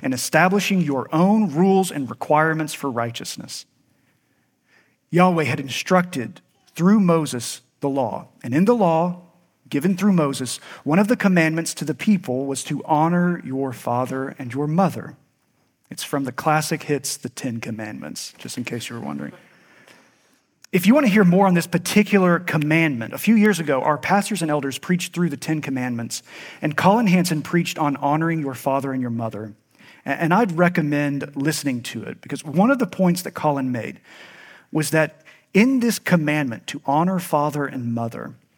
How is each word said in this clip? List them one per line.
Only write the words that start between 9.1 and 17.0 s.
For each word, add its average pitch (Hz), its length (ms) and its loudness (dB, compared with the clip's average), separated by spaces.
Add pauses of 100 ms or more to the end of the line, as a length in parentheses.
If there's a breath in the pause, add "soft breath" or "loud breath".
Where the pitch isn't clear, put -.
given 175 280 0
through 196 160 4
Moses, 139 460 0 (260 loud breath)
one 151 140 4
of 208 100 4
the 247 80 2
commandments 165 580 2
to - 100 -8
the 143 100 -4
people 139 520 0
was 135 180 -6
to 143 200 -6
honor 175 600 2
your 131 280 -4
father 127 680 -4
and 120 140 -10
your 143 140 -2
mother. 160 500 0 (720)
It's - 120 -14
from 139 220 -4
the 123 80 -6
classic 156 520 0
hits, 143 340 -4